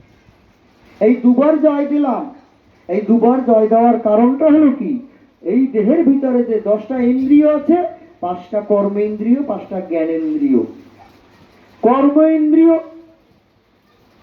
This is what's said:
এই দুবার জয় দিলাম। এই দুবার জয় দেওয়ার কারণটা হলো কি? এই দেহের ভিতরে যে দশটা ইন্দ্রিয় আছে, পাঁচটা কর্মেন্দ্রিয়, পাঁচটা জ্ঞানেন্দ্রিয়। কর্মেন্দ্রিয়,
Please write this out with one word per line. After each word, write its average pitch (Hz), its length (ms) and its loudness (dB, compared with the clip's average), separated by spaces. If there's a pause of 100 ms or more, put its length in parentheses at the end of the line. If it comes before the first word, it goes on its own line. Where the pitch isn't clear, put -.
(1040)
এই 233 120 4
দুবার 269 480 2
জয় 285 240 0
দিলাম। 285 480 -4 (540)
এই 185 120 -4
দুবার 233 440 2
জয় 220 240 2
দেওয়ার 233 320 2
কারণটা 247 460 2
হলো 302 240 4
কি? 208 280 -4 (440)
এই 247 240 -2
দেহের 240 380 0
ভিতরে 262 400 0
যে 220 200 -4
দশটা 214 340 -4
ইন্দ্রিয় 269 580 2
আছে, 311 260 0 (380)
পাঁচটা 180 400 -6
কর্মেন্দ্রিয়, 208 840 -2
পাঁচটা 190 380 -8
জ্ঞানেন্দ্রিয়। 160 760 -2 (1200)
কর্মেন্দ্রিয়, 302 960 2 (1400)